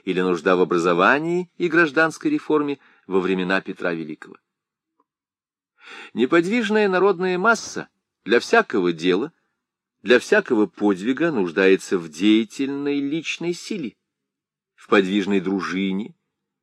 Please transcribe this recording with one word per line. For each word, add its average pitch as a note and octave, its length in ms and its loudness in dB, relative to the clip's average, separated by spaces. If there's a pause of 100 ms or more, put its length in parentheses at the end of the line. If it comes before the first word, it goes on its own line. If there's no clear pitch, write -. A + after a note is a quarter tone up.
или F2+ 160 -2
нужда F2+ 360 2
в F2+ 60 4
образовании G2 960 0
и F3 120 -2
гражданской D#3+ 600 0
реформе D3 480 -2 (300)
во F#2 120 0
времена F#2 420 0
Петра F#2 320 -6
Великого. D#2 420 -12 (1800)
Неподвижная G3 720 2
народная F#3 500 0
масса F#3+ 520 -2 (340)
для A2+ 160 2
всякого A2+ 520 0
дела, F2+ 400 0 (720)
для B2 160 4
всякого B2 460 2
подвига G#2 680 -2
нуждается F#2+ 640 2
в E2 120 -6
деятельной C3 920 0
личной D#3+ 540 -6
силе, E3 420 -10 (800)
в - 120 -20
подвижной G2+ 520 2
дружине, F#2+ 760 -4 (480)